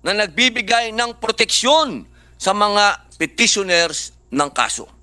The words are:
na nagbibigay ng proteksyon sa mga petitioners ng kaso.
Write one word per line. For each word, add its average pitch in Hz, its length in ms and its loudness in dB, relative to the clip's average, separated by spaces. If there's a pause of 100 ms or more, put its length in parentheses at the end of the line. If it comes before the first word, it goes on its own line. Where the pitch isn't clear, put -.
na 190 80 0
nagbibigay 226 800 0
ng 233 240 -4
proteksyon 226 880 0 (320)
sa 190 160 0
mga 208 640 2
petitioners 170 960 0 (180)
ng 143 220 0
kaso. - 320 -4 (180)